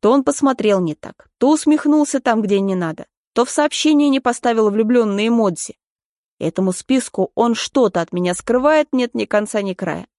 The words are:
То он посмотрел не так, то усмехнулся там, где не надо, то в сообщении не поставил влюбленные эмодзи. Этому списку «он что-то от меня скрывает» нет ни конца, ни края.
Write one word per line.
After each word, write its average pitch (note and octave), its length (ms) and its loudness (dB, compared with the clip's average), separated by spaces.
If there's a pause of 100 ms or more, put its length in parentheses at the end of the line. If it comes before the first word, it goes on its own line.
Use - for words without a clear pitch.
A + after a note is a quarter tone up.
То G#3+ 120 2
он C#4 100 4
посмотрел A#3+ 580 0
не E3 140 -2
так, - 440 -20
то C4 120 2
усмехнулся D4 680 2
там, A3+ 220 0
где G3+ 180 0
не G3 140 -2
надо, E3+ 320 -6 (260)
то A#3+ 140 0
в - 40 -12
сообщении D4 580 2
не C4+ 120 2
поставил A#3 500 0
влюбленные A3 580 0
эмодзи. A3 500 -2 (600)
Этому F3+ 340 -2
списку - 640 -2
«он A#3 200 2
что-то G#3 480 0
от - 100 -8
меня F3+ 220 -2
скрывает» C#4+ 580 0
нет B3 220 -2
ни A3+ 100 -4
конца, G#3 380 -2
ни G3 100 -6
края. E3+ 340 -8 (120)